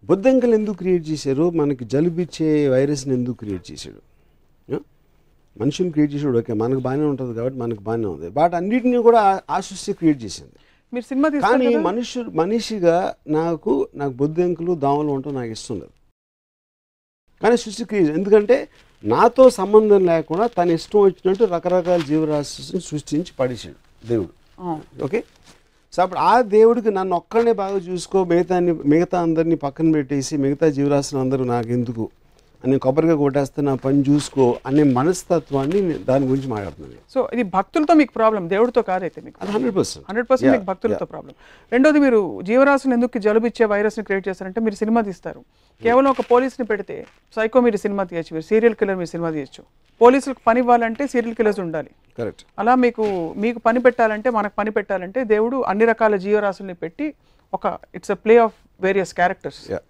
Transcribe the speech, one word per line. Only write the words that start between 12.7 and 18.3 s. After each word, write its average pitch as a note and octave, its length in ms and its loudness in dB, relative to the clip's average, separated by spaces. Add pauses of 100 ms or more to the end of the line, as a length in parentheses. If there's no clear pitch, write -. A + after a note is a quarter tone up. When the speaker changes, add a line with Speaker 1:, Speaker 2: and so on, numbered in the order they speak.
Speaker 1:
నాకు, E3+ 500 -2 (120)
నాకు C#3 220 -4
బొద్దింకలు E3+ 520 -2 (100)
దోమలు D3 320 0
ఉండటం C#3 240 -8
నాకు A#2 160 -8
ఇష్టం - 260 -10
లేదు, - 120 -20 (1500)
కానీ A3+ 220 4
సృష్టి A3 260 -10
క్రియేట్, F#3 300 2
ఎందుకంటే G#3 380 4 (460)